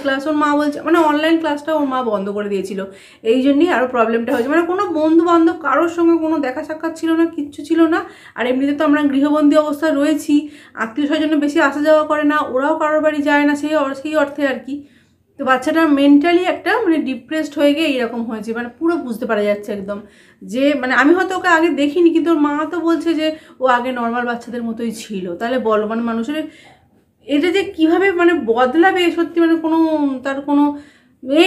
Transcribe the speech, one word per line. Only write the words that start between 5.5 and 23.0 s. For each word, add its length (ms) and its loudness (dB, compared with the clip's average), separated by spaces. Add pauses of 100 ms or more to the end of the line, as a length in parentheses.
কারোর 320 0
সঙ্গে 180 4 (100)
কোনো 100 0 (100)
দেখা 220 -6
সাক্ষাৎ 320 -6
ছিল 100 -2 (100)
না, 60 4
কিচ্ছু 400 -8
ছিল 140 0 (140)
না। 60 0 (360)
আর 160 -4
এমনিতে 220 0
তো 120 -2
আমরা 180 4
গৃহবন্দী 520 4
অবস্থায় 400 0
রয়েছি, 380 0 (400)
আত্মীয় 340 -4
স্বজনে 380 0
বেশি 140 0
আসা 220 0
যাওয়া 220 4
করে 200 -2
না, 140 2 (140)
ওরাও 300 0
কারোর 240 0
বাড়ি 160 0
যায় 260 2
না 80 2
সেই 200 -4
অর-, 260 -2
সেই 140 -8
অর্থে 320 -2
আর 180 -4
কি। 80 -10 (680)
তো 100 -6
বাচ্চাটা 380 0
mentally 580 4
একটা 260 -2 (120)
মানে 140 2
depressed 580 -6
হয়ে 180 4
গিয়ে 140 0
এইরকম 420 -4
হয়েছে, 240 -8
মানে 240 -8
পুরো 200 0
বুঝতে 280 -8
পারা 180 0
যাচ্ছে 300 -2
একদম 260 -8 (420)
যে 220 -4 (180)
মানে 120 -2
আমি 200 4
হয়তো 240 0
ওকে 200 0
আগে 120 2
দেখিনি, 460 2
কিন্তু 160 0
ওর 80 2
মা 140 2 (180)
তো 80 -6
বলছে 340 0